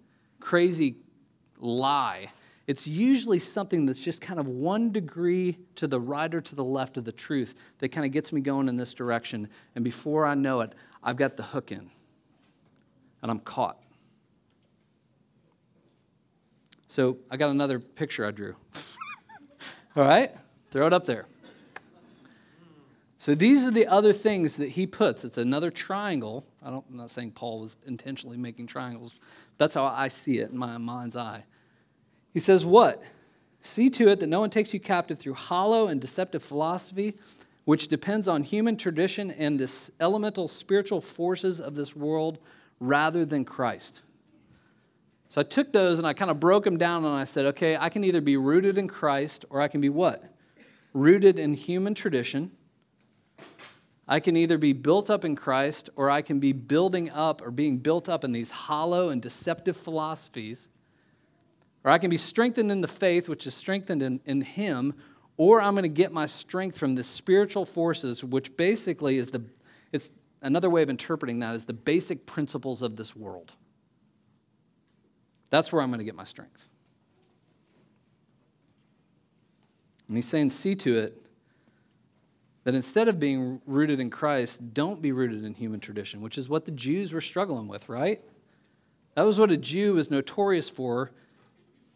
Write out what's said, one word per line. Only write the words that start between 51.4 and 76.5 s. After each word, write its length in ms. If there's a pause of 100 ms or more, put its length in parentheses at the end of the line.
human 400
tradition. 560 (1600)
I 120
can 180
either 220
be 140
built 360
up 160
in 100
Christ 600
or 160
I 100
can 180
be 140
building 560
up 320
or 80
being 300
built 280
up 160
in 80
these 200
hollow 580
and 120
deceptive 540
philosophies. 920 (1200)
Or 40
I 80
can 100
be 80
strengthened 520
in 120
the 80
faith, 400
which 180
is 60
strengthened 480
in, 240
in 160
Him, 520 (440)
or 240
I'm 120
gonna 140
get 240
my 140
strength 520
from 180
the 80
spiritual 640
forces, 600
which 320
basically 600
is 140
the, 100 (520)
it's 160 (320)
another 280
way 120
of 80
interpreting 500
that 160
is 80
the 80
basic 540
principles 560
of 160
this 180
world. 380 (2000)
That's 220
where 100
I'm 80
gonna 140
get 120
my 100
strength." 420 (3500)